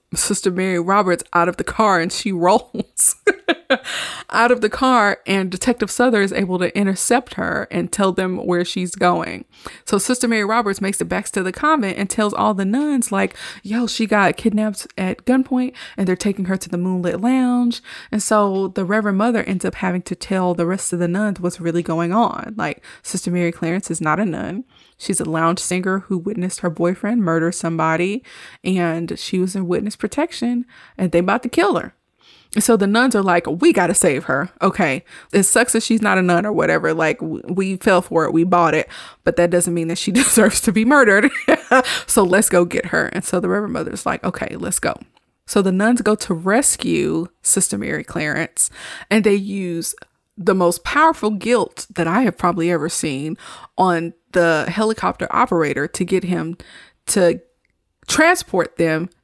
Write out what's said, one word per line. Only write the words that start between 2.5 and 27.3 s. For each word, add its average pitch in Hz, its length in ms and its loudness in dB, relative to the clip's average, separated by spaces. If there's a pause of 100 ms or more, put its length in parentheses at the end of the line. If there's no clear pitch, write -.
out 240 200 4
of 247 100 4
the 214 100 0
car, 240 560 2
and 190 240 0
Detective 214 400 -2
Souther 240 320 2
is 196 100 0
able 185 260 -2
to 180 180 -2
intercept 202 580 0
her 170 360 -4
and 175 200 -4
tell 196 220 0
them 185 240 -2 (100)
where 180 180 0
she's 180 300 -6
going. 175 500 0 (400)
So 208 140 0
Sister 247 300 0
Mary 220 160 0
Roberts 208 360 0
makes 196 200 -2
it 170 80 -4
back 185 220 -4
to 196 120 -2
the 185 100 -4
convent 294 460 0
and 196 100 -2
tells 208 260 0
all 208 200 0
the 196 100 -2
nuns, 262 460 0
like, 196 260 -2 (260)
"Yo, 226 240 -2
she 220 200 -2
got 196 300 2
kidnapped 214 500 -2 (100)
at 185 280 -4
gunpoint, 254 500 0 (220)
and 196 100 -2
they're 185 100 2
taking 196 300 -2
her 190 100 -2
to 185 120 -8
the 175 100 -4
Moonlit 180 420 -2
Lounge." 247 600 0 (280)
And 208 120 -2
so 196 460 2
the 190 160 -4
Reverend 202 340 0
Mother 226 240 2
ends 190 220 -4
up 185 120 -4
having 180 260 -2
to - 120 -6
tell 185 400 -2
the 170 120 0
rest 190 260 -4
of 175 60 -4
the 175 100 0
nuns 196 320 -2
what's 175 200 -4
really 170 220 -2
going 170 300 -2
on. 220 440 -2
Like, 175 280 -6 (180)
Sister - 280 -6
Mary 175 220 0
Clarence 170 380 -4
is 165 100 -6
not 156 200 0
a 214 40 0
nun. 185 400 -6 (320)
She's - 240 -4
a - 80 -4
lounge 165 300 0
singer 185 420 -2
who 190 180 -4
witnessed 185 420 -6
her 180 100 -2
boyfriend 190 520 0
murder 165 280 2